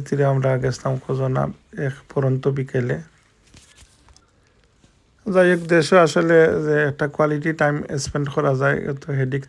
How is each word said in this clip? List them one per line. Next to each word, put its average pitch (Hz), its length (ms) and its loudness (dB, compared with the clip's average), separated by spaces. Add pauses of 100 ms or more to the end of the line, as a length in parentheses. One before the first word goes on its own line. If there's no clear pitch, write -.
তীরে 143 160 -2 (100)
আমরা 135 160 -2 (140)
গেছিলাম 131 300 -6 (120)
কজনা 135 380 -4 (420)
এক 135 100 -6 (160)
পরন্ত 131 320 -2 (140)
বিকেলে। 131 400 -4 (2250)
যাই 185 260 4
হোক, 175 100 2 (120)
দেশে 165 220 4 (100)
আসলে 165 320 2 (280)
যে 151 100 0 (140)
একটা 143 160 -4 (100)
কোয়ালিটি 151 360 0 (100)
টাইম 147 140 2 (280)
স্পেন্ড 147 320 -4
করা 147 160 0 (100)
যায়, 139 160 0 (240)
তো - 60 -14 (100)
হেডেক 135 300 -2